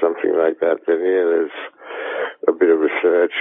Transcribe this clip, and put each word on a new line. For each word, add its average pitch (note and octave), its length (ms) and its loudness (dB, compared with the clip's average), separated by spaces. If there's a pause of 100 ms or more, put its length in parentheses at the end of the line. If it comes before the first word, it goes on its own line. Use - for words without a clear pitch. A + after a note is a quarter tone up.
something E2 380 0
like D#2+ 220 0
that, E2 260 0
then, E2 160 0
yeah, F#2 240 2
there's E2 320 -2 (880)
a D#2+ 60 4
bit E2+ 180 2
of E2 80 4
research. F2 640 0